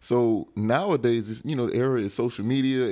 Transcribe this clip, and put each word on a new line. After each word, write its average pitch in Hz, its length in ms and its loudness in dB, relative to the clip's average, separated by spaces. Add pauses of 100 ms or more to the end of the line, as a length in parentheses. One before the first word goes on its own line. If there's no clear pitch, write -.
So 117 540 2
nowadays, 120 760 0
it's, 113 120 -12
you 151 120 -4
know, 123 120 0
the - 100 -2
era 127 220 2
is 101 140 -4
social 117 320 -2
media 131 460 0